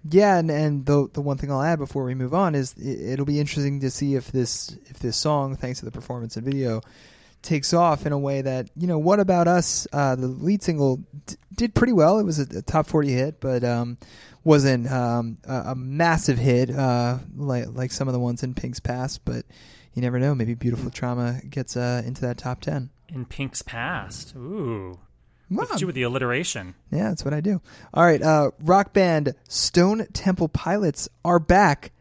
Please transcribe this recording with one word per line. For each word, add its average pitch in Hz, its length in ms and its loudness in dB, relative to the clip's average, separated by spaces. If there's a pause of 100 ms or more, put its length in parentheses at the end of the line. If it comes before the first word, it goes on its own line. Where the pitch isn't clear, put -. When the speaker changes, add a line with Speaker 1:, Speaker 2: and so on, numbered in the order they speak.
Speaker 1:
yeah, 190 280 6
and, 165 120 2
and 147 360 0
the, 143 260 4
the 147 100 -6
one 143 160 -2
thing 139 140 -6
I'll 135 100 0
add 160 180 2
before 135 260 -4
we 127 100 -4
move 127 180 -4
on 175 220 2
is 131 240 -2
i-, 123 320 -6
it'll 135 140 -2
be 147 140 0
interesting 139 420 -2
to 135 80 0
see 139 260 -2
if 127 160 -4
this, - 540 -4
if - 140 -20
this 120 180 -4
song, 139 380 0
thanks 127 240 -8
to - 60 -14
the 110 60 -10
performance 117 460 -10
and 113 80 -8
video, 127 360 -2 (600)
takes 151 320 -2
off 170 320 2
in 147 80 -2
a 143 60 -2
way 139 220 -2
that, 131 360 -4
you 175 100 -2
know, 170 100 0
What 180 220 4
About 180 280 4
Us, 175 440 2
uh, 139 240 2
the 127 120 -2
lead 160 360 0
single, 143 400 2 (220)
d-, - 100 -14 (180)
did 226 220 -2
pretty 247 180 2
well. 180 260 6
It 214 40 0
was 160 160 -2
a, 143 200 -4
a - 20 -10
top 156 260 -2
forty 147 240 0
hit, 131 300 -2
but, 127 220 -2
um, 120 340 -2 (480)
wasn't, 135 440 6
um, 120 560 -2
a, - 80 -6 (180)
a 131 40 -4
massive 143 600 2
hit, 123 320 4
uh, 123 480 0 (180)
like, 127 380 -4
like 127 180 -4
some 135 160 -2
of 131 60 -2
the 123 60 0
ones 123 220 -2
in 127 120 -6
Pink's 127 260 -8
past, 127 460 -6
but 120 180 -6 (500)
you 120 80 -4
never 123 160 0
know. 139 160 2
Maybe 120 200 0
Beautiful 120 380 -4
Trauma 123 580 -4
gets, 139 260 -8
uh, 123 300 -2
into 127 160 -8
that 123 160 -4
top 127 240 -8
ten. 139 280 -6 (200)
Speaker 2:
In 131 160 -10
Pink's - 360 -8
past. 117 760 -8
Ooh. 120 600 -8 (540)
Speaker 1:
Wow. 233 120 -2
Speaker 2:
Look 480 100 -6
at 302 80 -2
you 190 60 -2
with 156 80 -6
the 127 80 -2
alliteration. 123 720 -4 (160)
Speaker 1:
Yeah, 202 180 -2
that's 180 160 -6
what 139 80 -2
I 151 80 -2
do. 190 180 0 (320)
All 165 120 4
right, 165 180 6
uh, 151 300 4 (100)
rock 180 320 4
band 160 400 4 (140)
Stone 202 680 2
Temple 185 340 0
Pilots 180 640 -2 (160)
are 175 140 6
back 175 600 4